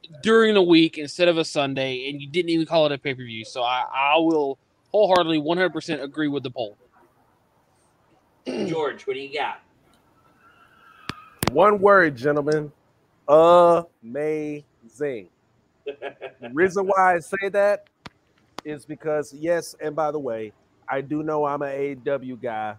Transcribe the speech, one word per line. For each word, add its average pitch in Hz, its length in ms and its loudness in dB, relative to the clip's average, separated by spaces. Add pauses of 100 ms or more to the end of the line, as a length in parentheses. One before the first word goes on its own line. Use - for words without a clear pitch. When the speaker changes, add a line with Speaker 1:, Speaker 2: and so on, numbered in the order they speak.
(220)
Speaker 1:
during 220 320 4
the 196 80 6
week 165 340 6
instead 156 320 -2
of 170 80 4
a 160 80 0
Sunday, 135 640 -4
and 143 140 -10
you 139 60 -14
didn't 170 200 -2
even 165 160 0
call 156 220 2
it 143 60 0
a 139 60 -4
pay-per-view. 123 460 -8
So 127 180 -8
I, 123 300 -2
I 139 260 2
will 156 400 0 (340)
wholeheartedly, 180 460 2
one 160 200 -2
hundred 180 140 0
percent 156 280 -8
agree 143 280 -6
with 139 140 -6
the 131 80 -8
poll. 107 260 -8 (1700)
Speaker 2:
<clears throat> - 0 -
George, 160 600 -6
what 131 80 -4
do 135 60 -10
you 139 160 -10
got? - 240 -6 (1900)
Speaker 3:
One 196 280 4
word, 185 360 4
gentlemen. 147 560 -2 (560)
Amazing. 156 1400 4
Speaker 2:
<laughs> 120 640 -10 (580)
Speaker 3:
The 135 640 -14
reason 185 340 -2
why 190 300 2
I - 20 -2
say 196 320 -8
that 202 380 -2 (760)
is 151 220 -12
because, 151 480 -6
yes, 160 460 -4
and 156 140 -6
by 151 180 -2
the 151 60 -4
way, 113 340 -8 (360)
I 135 120 -4
do 147 220 -6
know 151 220 -2
I'm 143 180 -2
an 139 100 -6
A 139 200 -4
E - 40 -12
W 127 400 -6
guy. 107 420 -8